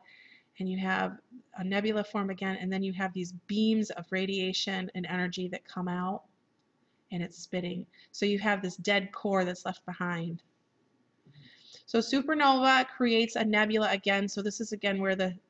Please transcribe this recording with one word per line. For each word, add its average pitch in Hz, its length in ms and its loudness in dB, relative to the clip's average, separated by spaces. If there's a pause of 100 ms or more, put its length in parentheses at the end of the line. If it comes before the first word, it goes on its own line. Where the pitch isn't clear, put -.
(600)
and 185 100 -4
you 185 80 -2
have 190 400 -2 (400)
a 190 60 -6
nebula 202 400 0
form 202 260 -4
again, 190 320 -4
and 185 100 -2
then 190 100 -2
you 196 120 -2
have 185 200 -4
these 180 200 -6 (140)
beams 220 440 2
of 170 200 -10
radiation 190 840 -2
and 180 120 -4
energy 180 420 -2
that - 160 -10
come 180 240 -6
out, 180 340 -4 (880)
and 175 120 -4
it's 170 160 -12
spitting. 180 460 -6 (260)
So - 140 -2
you 202 140 2
have 202 220 0
this 185 160 -6
dead 196 340 0
core 196 320 0
that's 180 220 -4
left 180 200 -6
behind. 170 580 -4 (1400)
So - 140 2
supernova 262 880 4
creates 233 480 2
a - 80 2
nebula 214 480 4
again. 196 380 2
So 202 120 -4
this 202 200 -4
is 220 100 -6
again 202 300 -2
where 190 140 2
the, 185 200 0 (140)